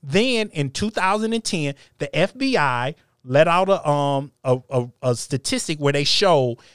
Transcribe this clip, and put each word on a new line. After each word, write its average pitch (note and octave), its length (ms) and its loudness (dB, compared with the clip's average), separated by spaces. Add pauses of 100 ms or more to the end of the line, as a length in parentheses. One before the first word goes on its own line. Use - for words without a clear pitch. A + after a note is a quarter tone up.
Then G#3+ 460 0
in C#3+ 220 -4
two G#3 200 -4
thousand G#3+ 420 -2
and A3+ 120 -4
ten, D3 300 -4 (240)
the - 180 -10
F F#3 200 0
B C4 200 -2
I C3+ 400 0 (280)
let C#3 240 4
out F3+ 200 2
a, F#3 200 0
um, C#3+ 440 0 (120)
a, B2+ 140 2 (120)
a, B2 180 -2 (140)
a B2+ 140 0
statistic D#3 640 -4
where C#3+ 140 2
they C#3+ 120 0
showed C#3 540 2 (160)